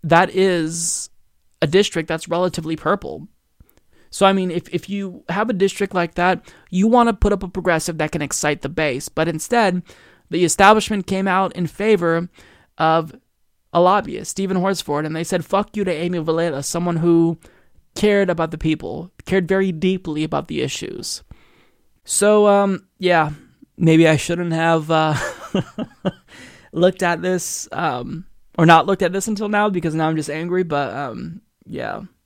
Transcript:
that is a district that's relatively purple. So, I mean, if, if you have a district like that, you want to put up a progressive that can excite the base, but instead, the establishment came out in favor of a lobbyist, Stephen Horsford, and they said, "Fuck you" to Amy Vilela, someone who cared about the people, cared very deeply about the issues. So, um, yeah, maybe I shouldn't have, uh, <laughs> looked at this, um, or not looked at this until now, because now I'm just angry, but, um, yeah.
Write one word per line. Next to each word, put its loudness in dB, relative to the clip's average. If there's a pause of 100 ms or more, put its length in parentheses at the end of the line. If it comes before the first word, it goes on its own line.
that 4
is -2 (540)
a 0
district 2
that's -4
relatively -2
purple. -4 (840)
So, 2
I 6
mean, 0
if, -6
if -6
you -10
have -2
a -2
district -2
like -2
that, -2 (180)
you 2
want 6
to 0
put 2
up -2
a -8
progressive -2
that -2
can -4
excite -2
the -6
base, -4
but -2
instead, 0 (480)
the 0
establishment 4
came -2
out 0
in -2
favor 0 (480)
of 0 (580)
a 4
lobbyist, 0
Stephen -2
Horsford, -2
and -6
they -4
said, -2
"Fuck -2
you" -2
to -2
Amy -4
Vilela, -2
someone -2
who 4 (540)
cared 2
about -2
the -10
people, -4 (140)
cared 0
very 2
deeply -2
about -4
the -6
issues. -8 (840)
So, 4
um, 2 (120)
yeah, 2 (460)
maybe 6
I 6
shouldn't -4
have, 0
uh, 2 (800)
<laughs> -12
looked 2
at -2
this, -4
um, -6 (320)
or 4
not 8
looked -2
at 0
this -4
until -4
now, 0
because -2
now 0
I'm 0
just -4
angry, -4
but, -4
um, -10 (240)
yeah. -10 (220)